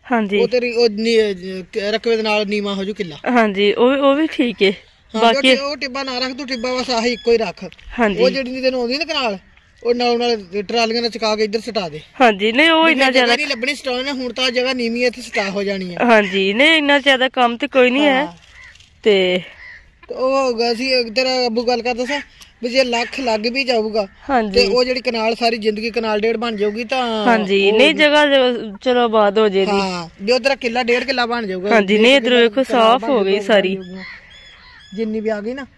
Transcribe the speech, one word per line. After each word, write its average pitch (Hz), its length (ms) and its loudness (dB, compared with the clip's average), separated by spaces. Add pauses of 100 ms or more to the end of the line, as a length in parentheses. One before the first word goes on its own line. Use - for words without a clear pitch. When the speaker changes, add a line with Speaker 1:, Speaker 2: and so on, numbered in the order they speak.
(140)
Speaker 1:
हाँ 220 140 0
जी। 208 140 0
Speaker 2:
ਉਹ 233 60 2
ਤੇਰੀ 240 240 0
ਉਹ 233 180 2
ਨੀ-, 220 440 0
ਜ-, 185 300 -10 (100)
ਕ-, 220 40 -4
ਰਕਬੇ 214 400 -2
ਦੇ 214 60 -2
ਨਾਲ 214 240 -2
ਨੀਵਾਂ 202 280 -4
ਹੋ 196 80 -6
ਜੂ 202 100 -6
ਕਿੱਲਾ। 175 220 -8
Speaker 1:
हाँ 233 340 2
जी, 202 280 2
ਉਹ 240 120 4
ਵੀ, 277 100 2
ਉਹ 277 160 4
ਵੀ 311 100 0
ठीक 247 360 -2
है। 196 100 4 (440)
Speaker 2:
ਹਾਂ, 220 60 0
Speaker 1:
बाकी 233 200 4
Speaker 2:
ਕਿਉਂਕਿ 262 220 4
ਉਹ 285 120 -6
ਟਿੱਬਾ 269 280 -8
ਨਾ 254 160 -6
ਰੱਖ, 254 140 -4
ਤੂੰ 262 140 -10
ਟਿੱਬਾ 254 260 -6
ਬਸ 254 160 -6
ਆਹੀ 240 240 0
ਇੱਕੋ 233 180 -2
ਹੀ 233 60 4
ਰੱਖ। 196 260 -6
Speaker 1:
हाँ - 460 -2
जी। 190 100 -2
Speaker 2:
ਉਹ 254 100 4
ਜਿਹੜੀ 254 220 -4
ਨੀ 262 100 -8
ਤੈਨੂੰ 262 180 0
ਆਉਂਦੀ 247 180 -4
ਨਾ 330 80 -6
ਕਨਾਲ, 262 320 -4 (460)
ਉਹ 240 100 0
ਨਾਲ 240 240 0
ਨਾਲ 208 460 -4
ਟਰਾਲੀਆਂ 226 380 -2
ਨਾਲ 233 100 -4
ਚੁਕਾ 220 240 -2
ਕੇ 214 80 -2
ਇੱਧਰ 214 160 -4
ਸੁੱਟਾ 202 300 -6
ਦੇ। 151 80 -14
Speaker 1:
हाँ 226 340 2
जी, 214 240 0
नहीं, 320 180 4
वो 320 120 4
Speaker 2:
ਵੀ 320 60 4
Speaker 1:
इन्ना 269 140 2
Speaker 2:
ਫਿਰ 262 60 2
ਜਗ੍ਹਾ - 0 -
Speaker 1:
ज्यादा 247 240 2
Speaker 2:
ਨਹੀਂ 294 120 -6
ਲੱਭਣੀ 269 280 -4
ਸੁਟਾਉਣ 254 280 -6
ਨੂੰ, 285 100 -6
ਹੁਣ 247 200 -8
ਤਾਂ 262 180 -2
ਜਗ੍ਹਾ 247 220 -2
ਨੀਵੀਂ 240 280 -4
ਹੈ, 247 60 0
ਇੱਥੇ 247 140 -4
ਸੁਟਾ 202 280 -6
ਹੋ 196 140 -4
ਜਾਣੀ 190 320 -6
ਹੈ। - 100 -10
Speaker 1:
हाँ 220 160 6
जी, 196 340 0
नहीं, 311 260 4
इन्ना 285 180 2
ज्यादा 262 280 2
काम 240 300 0
तो - 100 -4
कोई 247 240 4
नहीं 277 120 2
है। 277 220 2
Speaker 2:
ਹਾਂ। 175 80 -14 (720)
Speaker 1:
ते 185 380 2 (680)
Speaker 2:
ਤੇ - 80 -12
ਉਹ 262 260 0
ਹੋ 254 120 0
ਗਿਆ 233 200 -2
ਸੀ, 254 180 -4
ਇੱਕ 247 180 0
ਤੇਰਾ 254 360 0
ਅੱਬੂ 233 180 -2
ਗੱਲ 240 180 0
ਕਰਦਾ 240 240 -4
ਸੀ 269 80 -4 (500)
ਵੀ 240 60 -4
ਜੇ 262 140 2
ਲੱਖ 233 360 -4
ਲੱਗ 220 280 -2
ਵੀ 254 160 -2
ਜਾਊਗਾ, 220 440 -2 (240)
Speaker 1:
हाँ 220 200 0
Speaker 2:
ਤੇ 240 140 2
Speaker 1:
जी। 196 80 -2
Speaker 2:
ਉਹ 247 100 2
ਜਿਹੜੀ 247 180 -2
ਕਨਾਲ 226 340 -2
ਸਾਰੀ 233 220 -2
ਜ਼ਿੰਦਗੀ 214 320 -4
ਕਨਾਲ 214 300 -2
ਡੇਢ 226 180 -2
ਬਣ 226 180 -4
ਜਾਊਗੀ 208 280 -4
ਤਾਂ 233 420 -2
Speaker 1:
हाँ 233 120 4
जी, 196 340 2
Speaker 2:
ਉਹ 220 80 2
Speaker 1:
नहीं, 302 140 6
जगह 294 320 4
जो, 254 420 2 (100)
चलो 247 320 0
आबाद 208 280 2
हो 214 120 4
जाएगी। 196 320 2
Speaker 2:
ਹਾਂ, 175 280 -6 (120)
ਵੀ 202 100 -2
ਉੱਧਰ 262 240 2
ਕਿੱਲਾ 247 280 -4
ਡੇਢ 240 200 0
ਕਿੱਲਾ 247 220 -2
ਬਣ 226 220 -4
ਜਾਊਗਾ। 185 220 -4
Speaker 1:
हाँ 220 120 6
जी, 190 60 0
Speaker 2:
ਜੇ 208 100 2
Speaker 1:
नहीं, 247 240 6
Speaker 2:
ਕਿੱਲਾ 247 180 2
Speaker 1:
इधर 233 100 4
देखो 262 140 0
Speaker 2:
ਕਨਾਲ 233 340 4
Speaker 1:
साफ 202 40 -2
Speaker 2:
ਬਣ 226 80 -4
Speaker 1:
हो 233 140 2
गई 196 160 0
Speaker 2:
ਜਾਊਗਾ, 214 140 0
Speaker 1:
सारी। 190 240 2 (1160)
Speaker 2:
ਜਿੰਨੀ 220 240 -4
ਵੀ 214 100 -4
ਆ 208 120 -4
ਗਈ 226 120 -6
ਨਾ 269 120 -10 (120)